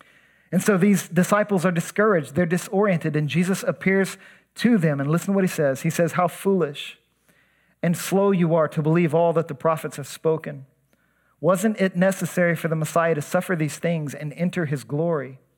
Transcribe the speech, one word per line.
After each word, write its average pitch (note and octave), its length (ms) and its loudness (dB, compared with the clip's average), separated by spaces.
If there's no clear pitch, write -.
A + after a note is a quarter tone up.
And F3+ 120 2
so G3+ 140 4
these G3 300 4
disciples G3 560 2
are F#3 80 2
discouraged, E3+ 600 0
they're F3 140 0
disoriented, F3+ 680 0
and D3+ 140 -2
Jesus F3+ 320 0
appears F#3+ 560 0
to A#3 240 4
them. D3+ 220 2
And C#3 100 -2
listen E3+ 180 0
to G3+ 40 -2
what G3 140 2
he - 20 0
says. C#3 360 -2
He E3 60 0
says, E3 240 0
"How F3+ 140 0
foolish E3 720 -2
and F3 140 0
slow G3 360 2
you E3+ 220 2
are D#3+ 140 4
to D#3+ 140 -4
believe D#3 340 2
all E3+ 160 4
that E3 160 0
the D#3+ 80 -10
prophets D#3 400 -2
have C#3 120 -12
spoken. D3+ 580 -4
Wasn't F#3+ 400 0
it F#3 160 0
necessary F3 640 0
for E3 100 -6
the D#3+ 80 -2
Messiah E3 400 0
to D3 60 -2
suffer F3+ 340 -2
these D#3 220 -4
things D#3+ 360 -4
and D3+ 200 -10
enter F3 320 -2
his C3 180 -6
glory?" C#3+ 560 -4